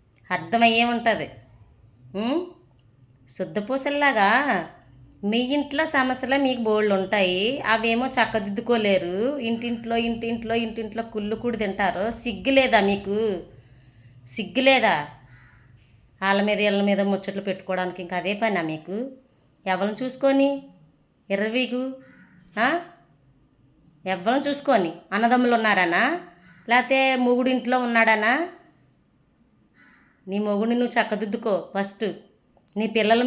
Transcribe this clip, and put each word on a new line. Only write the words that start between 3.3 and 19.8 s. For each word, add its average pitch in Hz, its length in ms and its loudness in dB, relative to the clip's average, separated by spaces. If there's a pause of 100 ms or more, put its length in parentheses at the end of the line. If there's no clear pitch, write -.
మీ 226 180 0 (160)
ఇంట్లో 285 280 -2 (100)
సమస్యలే 254 500 0
మీకు 240 240 -2
బోల్డు 214 300 2
ఉంటాయి, 190 380 0 (380)
అవేమో 233 400 0
చక్కదిద్దుకోలేరు. 202 1000 0 (360)
ఇంటింట్లో, 233 460 -4
ఇంటింట్లో, 233 600 -4 (100)
ఇంటింట్లో 220 380 -8 (100)
కుళ్ళు 208 220 -4
కూడి 226 200 -4
తింటారు. 196 540 -2 (140)
సిగ్గు 220 340 -2
లేదా 226 220 4 (100)
మీకు? 202 300 -2 (1080)
సిగ్గు 220 440 -4
లేదా? 220 280 4 (1200)
వాళ్ళ 196 240 4
మీద, 208 140 2
వీళ్ళ 202 260 4
మీద 202 140 4
ముచ్చట్లు 196 440 -2
పెట్టుకోవడానికి 180 580 -4
ఇంకా 175 140 -8
అదే 180 240 -2
పనా 208 220 0
మీకు? 160 340 -6 (680)
ఎవరిని 196 340 -2